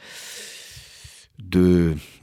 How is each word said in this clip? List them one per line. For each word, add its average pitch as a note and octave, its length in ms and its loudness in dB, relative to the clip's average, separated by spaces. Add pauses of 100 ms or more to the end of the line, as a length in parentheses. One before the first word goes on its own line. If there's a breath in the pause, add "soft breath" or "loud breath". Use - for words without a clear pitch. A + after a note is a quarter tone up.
(1400 loud breath)
de F2+ 540 4 (280 loud breath)